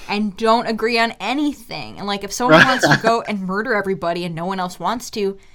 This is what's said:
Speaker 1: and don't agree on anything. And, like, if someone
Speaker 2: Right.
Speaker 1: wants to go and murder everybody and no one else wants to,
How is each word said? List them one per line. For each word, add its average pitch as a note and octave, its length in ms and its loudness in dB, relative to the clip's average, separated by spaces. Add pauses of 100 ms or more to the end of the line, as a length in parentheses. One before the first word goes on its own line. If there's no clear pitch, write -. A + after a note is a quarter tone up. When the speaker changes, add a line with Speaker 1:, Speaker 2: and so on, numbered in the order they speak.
Speaker 1:
and G#3 280 -4
don't A3+ 300 2
agree A3+ 320 0
on A3+ 220 2
anything. G#3+ 800 -4
And, G3 80 -8
like, G3+ 180 -4
if G3 80 -8
someone D#3+ 260 6
Speaker 2:
Right. G#3+ 80 8
Speaker 1:
wants A#3+ 220 2
to C#3+ 140 4
go A#3 200 2
and G3+ 200 -6
murder G#3 320 -2
everybody F#3 500 -2
and F3 100 -6
no E3+ 100 -8
one F#3+ 140 -4
else F3+ 220 -6
wants G#3 300 -4
to, G3 280 -4 (160)